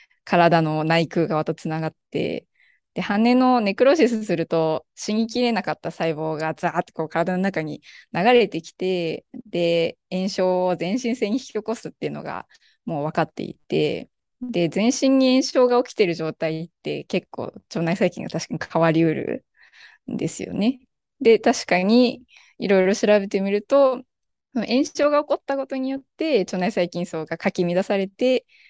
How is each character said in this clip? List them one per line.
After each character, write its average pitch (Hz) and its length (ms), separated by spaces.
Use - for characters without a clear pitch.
体 170 360
の 156 220
内 165 240
腔 170 220
側 156 160
と 160 100
つ - 140
な 160 120
が 160 80
っ - 60
て、 - 360
で、 - 80
羽 214 320
の 254 260
ネ 202 140
ク 226 100
ロ 269 100
シ 320 140
ス 220 160
す 175 120
る 160 100
と、 160 380
死 - 200
に 220 140
き 240 120
れ 240 120
な 196 100
か 156 100
っ - 80
た 165 100
細 165 240
胞 156 220
が 156 180
ザ 175 140
ー 165 120
ッ 180 40
と - 100
こ 160 100
う 151 40
体 170 280
の - 20
中 190 240
に 151 200
流 170 120
れ 233 240
て 165 140
き - 100
て、 180 520
で、 170 480
炎 185 180
症 185 380
を 180 100
全 175 180
身 240 200
性 226 160
に 220 60
引 262 40
き - 80
起 208 140
こ 233 120
す 160 160
っ - 20
て - 140
い - 20
う 143 40
の 147 100
が - 240
も 156 160
う - 20
分 156 80
か 170 100
っ 151 100
て - 100
い - 120
て、 151 540
で、 175 260
全 208 300
身 269 120
に 262 220
炎 262 100
症 254 260
が 240 160
起 - 80
き - 20
て 208 120
る 170 80
状 160 180
態 160 320
っ 175 40
て 147 220
結 - 260
構 - 240
腸 - 280
内 170 140
細 180 140
菌 - 140
が - 60
確 - 180
か - 60
に 160 60
変 165 100
わ 165 80
り 160 140
う 160 100
る - 300
ん - 60
で - 120
す - 140
よ - 100
ね。 240 280
で、 226 180
確 - 280
か 180 160
に 233 400
い - 80
ろ 190 160
い 185 40
ろ 196 80
調 196 120
べ 202 220
て 196 120
み 196 100
る 208 120
と、 262 400
そ 247 60
の 202 60
炎 254 180
症 294 260
が 294 100
起 302 60
こ 294 80
っ - 100
た 277 120
こ 269 100
と 269 100
に 262 140
よ 269 80
っ 269 40
て 302 240
腸 180 160
内 180 160
細 175 160
菌 175 160
層 160 220
が 165 100
か 196 140
き 185 120
乱 175 220
さ 202 140
れ 190 100
て、 254 380